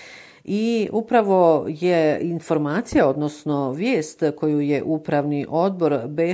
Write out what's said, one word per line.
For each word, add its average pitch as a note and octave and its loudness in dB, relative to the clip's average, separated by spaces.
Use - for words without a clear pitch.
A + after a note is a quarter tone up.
I A3 -2
upravo G3 4
je D#3+ 2
informacija, E3 0
odnosno D3 -2
vijest D#3+ -2
koju D3+ 0
je C#3+ 0
Upravni D3 -2
odbor E3 0
B E3 -2